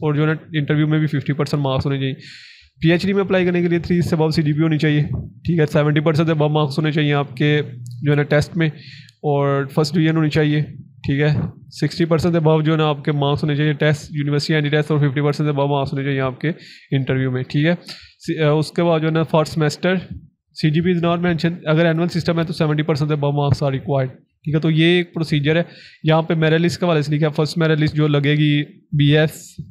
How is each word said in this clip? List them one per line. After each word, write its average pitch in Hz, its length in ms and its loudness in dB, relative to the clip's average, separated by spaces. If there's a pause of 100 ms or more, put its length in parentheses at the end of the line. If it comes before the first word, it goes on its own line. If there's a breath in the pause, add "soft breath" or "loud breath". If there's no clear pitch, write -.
और 151 120 0
जो 151 100 2
है 156 80 2
ना 156 40 -2 (180)
इंटरव्यू 151 320 0
में 156 120 0
भी 156 80 0
फिफ्टी 143 260 -4
परसेंट 147 300 -2
मार्क्स 131 220 -2
होने 139 140 -2
चाहिए। 135 160 -4 (680 loud breath)
पीएचडी 175 320 2
में 196 80 2
apply 185 240 0
करने 175 160 0
के 175 60 2
लिए 170 120 0
थ्री 175 220 0
से - 140 -2
above 160 160 2
सीजीपीए 151 320 0
होनी 160 140 2
चाहिए, 147 260 2 (440)
ठीक 165 120 0
है। 151 60 4
सेवेंटी 147 360 2
परसेंट 160 260 2
से 165 60 0
above 151 180 0
marks 151 260 0
होने 156 140 0
चाहिए 147 240 0
आपके 143 360 -2 (520)
जो 143 80 2
है 147 60 2
ना 147 80 2
टेस्ट 147 320 0
में 160 140 2 (540 loud breath)
और 139 500 0
first 147 180 0
डिवीजन 160 240 2
होनी 156 120 2
चाहिए, 151 320 2 (460)
ठीक 139 140 0
है। 151 280 0 (300)
सिक्सटी 156 260 0
परसेंट 165 280 2
से 170 60 0
above 156 240 4
जो 151 80 2
है 160 60 2
ना 156 120 2
आपके 143 280 -2
marks 143 260 0
होने 147 140 0
चाहिए 151 160 0
test, 151 420 0
university 143 380 -2
entry 147 180 0
टेस्ट 151 200 0
और 151 80 2
फिफ्टी 143 220 0
परसेंट 147 280 0
से 147 40 -2
above 143 180 0
marks 139 220 -2
होने 135 120 -4
चाहिए 139 160 -2
आपके 131 320 -4 (420 loud breath)
interview 131 360 0
में, 127 120 -4
ठीक 147 220 -2
है। 170 160 2
सी-, - 580 -10
अ, 151 140 2
उसके 156 300 -2
बाद 165 180 2
जो 160 60 -2
है 160 60 0
ना 160 120 0
first 156 280 0
semester 175 460 -2 (560)
सीजीपी 165 380 0
is 170 80 0
not 170 200 0
mentioned, 175 360 -2 (100)
अगर 156 180 2
annual 165 240 2
system 170 300 -2
है 160 60 -2
तो 160 80 -6
सेवेंटी 151 300 0
परसेंट 151 260 0
से 156 60 0
above 143 200 -2
marks 143 280 0
are 143 80 0
required, 135 380 -2 (360)
ठीक 151 100 -2
है। 160 60 0
तो 160 80 0
ये 160 180 4 (120)
एक 175 140 -4
procedure 156 440 0
है। 170 80 0 (400 loud breath)
यहाँ 156 180 4
पे 170 120 -2
merit 160 260 2
list 175 180 -2
के 185 60 -2
हवाले 156 180 2
से 147 80 -6
लिखा 151 160 0
है, 147 60 -2
first 151 240 -2
merit 160 220 2
list 151 160 0
जो 151 120 2
लगेगी 147 420 2 (460)
बीएस, 151 600 2 (160)